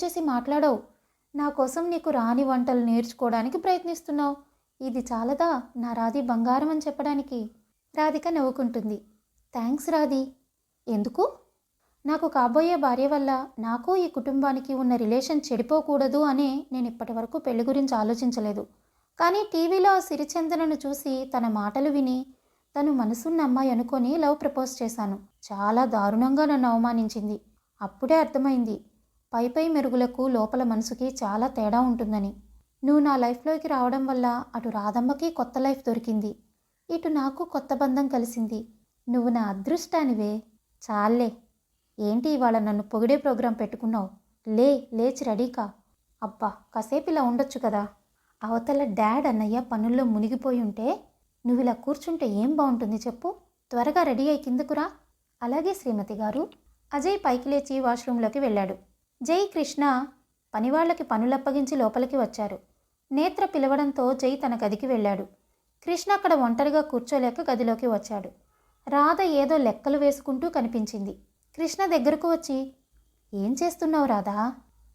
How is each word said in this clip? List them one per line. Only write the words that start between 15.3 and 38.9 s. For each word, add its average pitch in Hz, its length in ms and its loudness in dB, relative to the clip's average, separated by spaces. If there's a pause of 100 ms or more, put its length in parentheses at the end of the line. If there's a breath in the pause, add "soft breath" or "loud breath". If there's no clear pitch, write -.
చెడిపోకూడదు 269 640 2
అనే 277 540 0
నేను 254 160 -2
ఇప్పటి 233 260 -8
వరకు 233 240 -6
పెళ్లి 240 260 -2
గురించి 269 320 2
ఆలోచించలేదు. 220 720 0 (520)
కానీ 381 340 2
టీవీలో 370 420 4
ఆ 381 40 4
సిరిచందనను 311 760 -2 (100)
చూసి 269 520 -4
తన 233 100 0
మాటలు 214 420 0
విని 262 360 0 (540 soft breath)
తను 294 140 2
మనసున్న 247 480 0
అమ్మాయి 262 300 2
అనుకొని 247 460 0
లవ్ 302 240 2
ప్రపోజ్ 262 420 -4
చేశాను. 208 360 -4 (340)
చాలా 214 320 2
దారుణంగా 233 600 2
నన్ను 262 240 4
అవమానించింది. 226 720 0 (400)
అప్పుడే 262 380 2
అర్థమైంది 269 640 0 (480)
పై 240 140 0
పై 320 200 0
మెరుగులకు 254 600 0
లోపల 247 360 0
మనసుకి 226 440 -2 (160)
చాలా 214 240 -2
తేడా 233 340 0
ఉంటుందని. 214 540 0 (500)
నువ్వు 294 140 6
నా 285 180 4
లైఫ్లోకి 254 500 0
రావడం 269 380 0
వల్ల 247 380 0 (120)
అటు 233 140 -4
రాధమ్మకి 240 600 0
కొత్త 254 300 -4
లైఫ్ 262 280 0
దొరికింది, 226 480 -2 (540)
ఇటు 339 180 -2
నాకు 277 360 0
కొత్త 277 300 -4
బంధం 269 340 2
కలిసింది. 233 600 -4 (420)